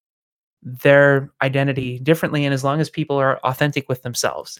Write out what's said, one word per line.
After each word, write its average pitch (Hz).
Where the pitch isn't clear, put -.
their 139
identity 135
differently. 151
And 139
as 131
long 139
as 156
people 147
are 135
authentic 143
with 131
themselves -